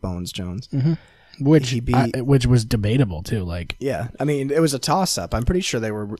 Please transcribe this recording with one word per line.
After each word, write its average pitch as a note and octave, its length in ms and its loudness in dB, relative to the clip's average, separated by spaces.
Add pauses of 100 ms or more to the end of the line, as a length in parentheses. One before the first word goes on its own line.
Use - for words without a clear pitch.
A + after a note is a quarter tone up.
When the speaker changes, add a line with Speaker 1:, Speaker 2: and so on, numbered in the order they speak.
Speaker 1:
Bones F2+ 320 -6
Jones. F#2 360 -8
Speaker 2:
Mm-hmm. C#3 260 2 (460)
Which C#3 300 4
Speaker 1:
He B2 100 -2
beat B2 140 0 (220)
Speaker 2:
I, C3+ 60 -4
which C3 240 4
was B2 180 6
debatable G#2 580 0
too. G#2 220 -4
Like, F2 340 -6
Speaker 1:
Yeah, A#2+ 300 -4 (100)
I C#3 60 -2
mean, C#3+ 260 0
it D3+ 100 2
was D3+ 140 2
a C3 40 -4
toss-up. E3 560 0
I'm A2+ 100 -2
pretty F3+ 160 2
sure C3+ 180 -2
they A2 140 -2
were G#2 200 -6
r-, G#2+ 80 -8